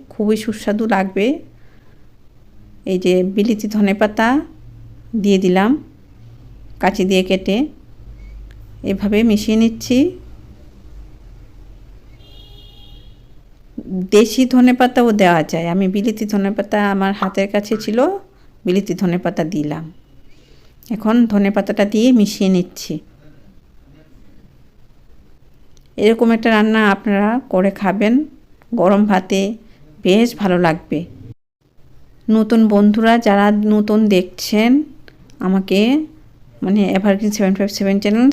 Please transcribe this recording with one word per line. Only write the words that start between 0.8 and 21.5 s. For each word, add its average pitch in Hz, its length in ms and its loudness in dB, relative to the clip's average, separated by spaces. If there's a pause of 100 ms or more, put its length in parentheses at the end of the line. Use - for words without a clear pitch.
লাগবে। 190 400 -2 (1600)
এই 190 140 -2
যে 185 140 0 (200)
বিলিতি 208 340 -2
ধনেপাতা 208 600 0 (960)
দিয়ে 196 160 2
দিলাম 190 320 2 (1080)
কাঁচি 190 260 -2
দিয়ে 185 180 2
কেটে, 190 340 -2 (1300)
এভাবে 202 400 -2
মিশিয়ে 220 340 0
নিচ্ছি। 226 400 0 (4000)
দেশি 233 340 2
ধনেপাতাও 247 640 2 (120)
দেওয়া 175 200 4 (100)
যায়, 165 180 -4
আমি 190 180 0
বিলিতি 214 380 -4
ধনেপাতা 202 540 -2 (120)
আমার 196 220 0
হাতের 196 400 -4
কাছে 208 200 -2 (100)
ছিল, 220 160 -2 (640)
বিলিতি 185 300 -2
ধনেপাতা 175 520 -2
দিলাম। 151 400 -6 (1120)
এখন 220 200 0 (180)
ধনেপাতাটা 202 520 0